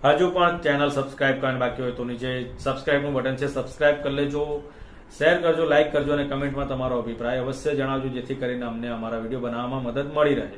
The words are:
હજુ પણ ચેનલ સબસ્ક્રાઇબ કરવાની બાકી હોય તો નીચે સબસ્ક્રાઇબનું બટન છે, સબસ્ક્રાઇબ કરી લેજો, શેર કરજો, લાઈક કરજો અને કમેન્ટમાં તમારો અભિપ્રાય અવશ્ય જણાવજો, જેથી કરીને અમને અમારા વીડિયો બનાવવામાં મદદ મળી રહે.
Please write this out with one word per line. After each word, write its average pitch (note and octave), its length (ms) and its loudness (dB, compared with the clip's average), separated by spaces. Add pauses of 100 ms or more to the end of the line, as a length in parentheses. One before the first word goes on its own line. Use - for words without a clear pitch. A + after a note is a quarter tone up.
હજુ D3+ 280 4
પણ F3 260 4
ચેનલ C#3+ 320 2
સબસ્ક્રાઇબ C3+ 520 0
કરવાની C3 180 -2
બાકી B2 220 -2
હોય B2 100 -2
તો B2 120 -8
નીચે B2 560 -6
સબસ્ક્રાઇબનું C#3+ 540 0
બટન C3 220 0
છે, C#3 120 -2
સબસ્ક્રાઇબ C#3+ 560 0
કરી C#3 100 -2
લેજો, D3 580 -2 (460)
શેર F3 240 4
કરજો, E3 240 4
લાઈક D3+ 260 6
કરજો C#3+ 220 2
અને C#3+ 100 2
કમેન્ટમાં C#3 440 -2
તમારો C3 300 -2
અભિપ્રાય A#2 400 -2
અવશ્ય C3+ 380 -2
જણાવજો, C3+ 340 0
જેથી B2 260 -6
કરીને B2 300 -4
અમને A#2 220 -6
અમારા A2+ 300 -4
વીડિયો A2+ 220 -4
બનાવવામાં B2 440 -4
મદદ C#3 300 -4
મળી D3 220 4
રહે. - 120 -4 (100)